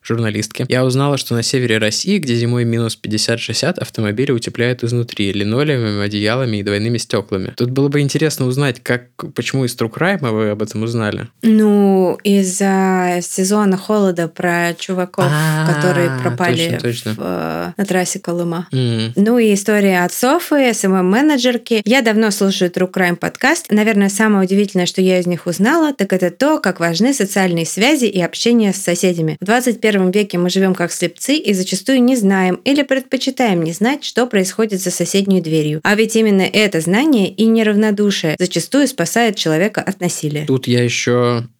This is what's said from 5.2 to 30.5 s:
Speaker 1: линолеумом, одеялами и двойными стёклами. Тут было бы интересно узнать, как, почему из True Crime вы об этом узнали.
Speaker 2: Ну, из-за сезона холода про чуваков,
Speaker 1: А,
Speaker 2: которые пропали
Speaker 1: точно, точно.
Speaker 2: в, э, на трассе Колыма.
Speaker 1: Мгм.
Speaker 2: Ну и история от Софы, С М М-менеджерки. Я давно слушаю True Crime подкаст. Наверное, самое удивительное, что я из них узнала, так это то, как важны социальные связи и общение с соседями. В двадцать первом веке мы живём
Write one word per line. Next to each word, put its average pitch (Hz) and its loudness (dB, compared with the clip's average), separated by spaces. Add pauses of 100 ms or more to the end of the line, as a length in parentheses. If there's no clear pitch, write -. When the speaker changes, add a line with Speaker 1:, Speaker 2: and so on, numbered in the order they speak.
Speaker 1:
линолеумом, 110 -2
одеялами 107 -2
и 101 -4
двойными 107 0
стёклами. 98 -4
Тут 123 -2
было 139 0
бы 143 0
интересно 143 0
узнать, 131 -2
как, 123 -4 (260)
почему 135 -2
из 120 -4
True 113 -4
Crime 165 0
вы 107 0
об 107 -2
этом 107 -6
узнали. 110 -4 (160)
Speaker 2:
Ну, 202 4
из-за 190 2
сезона 190 0
холода 190 0
про 170 -2
чуваков, 180 -4
Speaker 1:
А, 156 0
Speaker 2:
которые 170 2 (140)
пропали 165 -2
Speaker 1:
точно, - -
точно. 117 -4
Speaker 2:
в, 110 -8
э, 85 -4
на 202 -2
трассе 185 -2
Колыма. 170 -4
Speaker 1:
Мгм. 117 -2
Speaker 2:
Ну 220 2
и 220 4
история 196 2
от 180 -2
Софы, 269 2
С - -4
М 190 2
М-менеджерки. 233 2
Я 254 2
давно 220 2
слушаю 196 0
True 185 -2
Crime 175 2
подкаст. 269 -2
Наверное, 208 2
самое 202 2
удивительное, 190 0
что - -4
я 185 4
из 175 -2
них 175 -4
узнала, 277 2
так - -2
это 180 0
то, 302 0
как 180 -2
важны 170 2
социальные 185 0
связи 247 2
и - 0
общение 202 2
с - -4
соседями. 170 0
В 185 -8
двадцать 240 0
первом 196 2
веке 202 -2
мы 180 2
живём 190 2